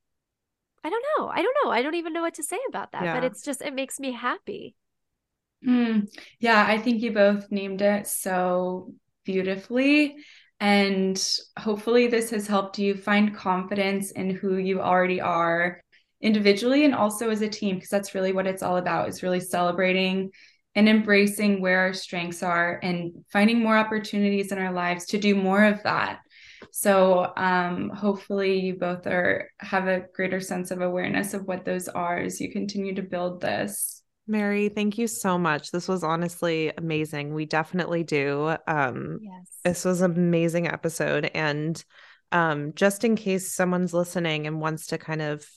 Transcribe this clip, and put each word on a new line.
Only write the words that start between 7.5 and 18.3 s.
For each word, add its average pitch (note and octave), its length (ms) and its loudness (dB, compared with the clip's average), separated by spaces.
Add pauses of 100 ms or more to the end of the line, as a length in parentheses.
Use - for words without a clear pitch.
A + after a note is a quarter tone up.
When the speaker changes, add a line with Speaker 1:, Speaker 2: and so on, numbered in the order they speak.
Speaker 3:
named G3 300 -4
it G3+ 260 2
so F3+ 840 -2 (320)
beautifully. A#3+ 920 2 (420)
And G3 600 4 (380)
hopefully A3+ 480 2
this A3+ 240 0
has G#3 160 -4
helped G3 320 0
you G3+ 180 0
find G#3 400 2
confidence G3 760 -2
in F#3+ 180 -4
who F#3+ 280 -2
you F#3+ 220 0
already F3+ 400 2
are E3+ 640 0 (380)
individually G#3+ 640 4
and C4+ 80 6
also G#3+ 380 0
as G#3 100 0
a G#3+ 80 0
team, G3 300 -4
'cause - 100 -14
that's G3+ 240 -2
really F#3+ 180 0